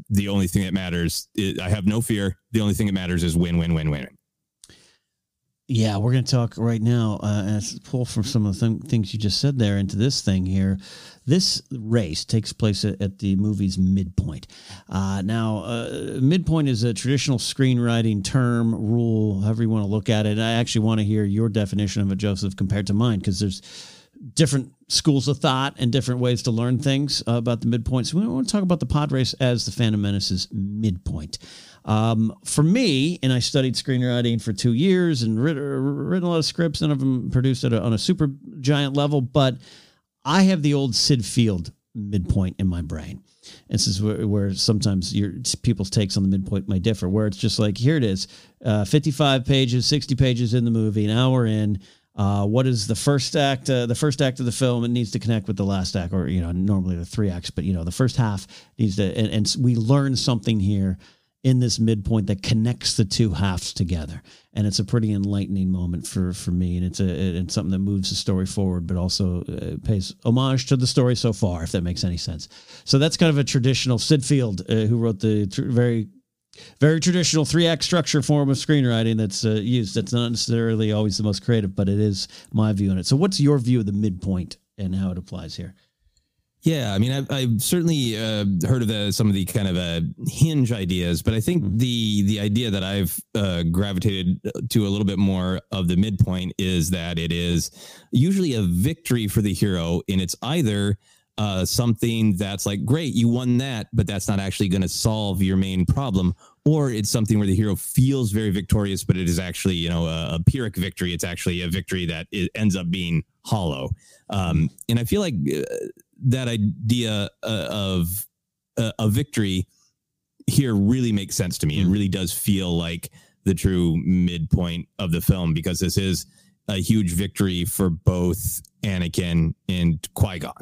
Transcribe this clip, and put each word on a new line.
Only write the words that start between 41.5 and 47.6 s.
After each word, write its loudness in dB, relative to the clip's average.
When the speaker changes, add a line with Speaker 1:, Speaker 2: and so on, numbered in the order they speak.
Speaker 2:
midpoint -2
in 0
my 0
brain. -10
This 0
is 0
where, 0
where 2
sometimes 0
your, 0
people's 0
takes 0
on 2
the 4
midpoint 0
may 0
differ, 0
where 2
it's -4
just -2